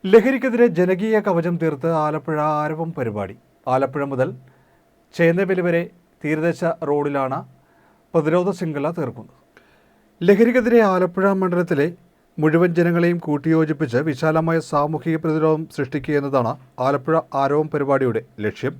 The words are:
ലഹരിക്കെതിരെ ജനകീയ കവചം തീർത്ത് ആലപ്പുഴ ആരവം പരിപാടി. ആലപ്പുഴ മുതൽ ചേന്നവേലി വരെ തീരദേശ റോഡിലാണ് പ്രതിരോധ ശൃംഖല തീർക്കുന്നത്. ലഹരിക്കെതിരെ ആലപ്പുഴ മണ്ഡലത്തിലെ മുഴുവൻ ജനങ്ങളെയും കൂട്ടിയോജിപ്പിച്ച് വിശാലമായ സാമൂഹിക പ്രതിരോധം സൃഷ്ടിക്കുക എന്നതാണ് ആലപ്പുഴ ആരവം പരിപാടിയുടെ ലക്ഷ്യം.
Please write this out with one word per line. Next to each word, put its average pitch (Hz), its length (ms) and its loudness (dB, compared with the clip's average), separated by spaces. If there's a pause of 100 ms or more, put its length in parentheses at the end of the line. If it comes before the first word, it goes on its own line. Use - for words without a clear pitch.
(120)
ലഹരിക്കെതിരെ 240 540 4 (120)
ജനകീയ 185 480 0
കവചം 175 360 0
തീർത്ത് 160 280 -2 (120)
ആലപ്പുഴ 151 380 -4 (220)
ആരവം 156 360 -4
പരിപാടി. 104 380 -6 (380)
ആലപ്പുഴ 135 380 -2
മുതൽ 131 180 -2 (880)
ചേന്നവേലി 175 500 2
വരെ 170 140 0 (420)
തീരദേശ 156 400 -2 (260)
റോഡിലാണ് 143 500 -2 (720)
പ്രതിരോധ 170 360 2 (100)
ശൃംഖല 151 380 -4
തീർക്കുന്നത്. 123 420 -10 (880)
ലഹരിക്കെതിരെ 233 520 6 (140)
ആലപ്പുഴ 180 320 0 (160)
മണ്ഡലത്തിലെ 175 460 0 (500)
മുഴുവൻ 160 400 4
ജനങ്ങളെയും 175 480 2
കൂട്ടിയോജിപ്പിച്ച് 151 760 0 (100)
വിശാലമായ 160 480 0 (120)
സാമൂഹിക 156 540 -2
പ്രതിരോധം 160 400 0 (120)
സൃഷ്ടിക്കുക 147 440 -4
എന്നതാണ് 135 340 0 (320)
ആലപ്പുഴ 143 320 0 (240)
ആരവം 147 320 0
പരിപാടിയുടെ 135 480 0 (240)
ലക്ഷ്യം. - 340 -4